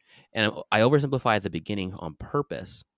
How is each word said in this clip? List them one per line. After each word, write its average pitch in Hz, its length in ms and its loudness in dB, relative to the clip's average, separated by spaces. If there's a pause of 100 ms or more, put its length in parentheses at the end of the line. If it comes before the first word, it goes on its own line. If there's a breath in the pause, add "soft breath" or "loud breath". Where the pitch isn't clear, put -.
(320 soft breath)
And 107 200 2 (200)
I 107 80 6
oversimplify 131 560 4
at 95 60 0
the 101 80 -4
beginning 92 440 -6
on 82 200 -10
purpose - 720 -8 (140)